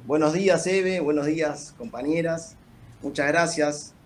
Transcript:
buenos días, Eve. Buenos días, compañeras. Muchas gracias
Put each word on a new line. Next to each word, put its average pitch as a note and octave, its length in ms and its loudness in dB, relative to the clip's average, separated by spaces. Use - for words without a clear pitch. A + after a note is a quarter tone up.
buenos D3+ 260 2
días, F3 340 2
Eve. F#3 340 0
Buenos D3 260 0
días, D3+ 500 -2
compañeras. D#3 800 -4
Muchas C#3+ 260 -2
gracias D3+ 640 0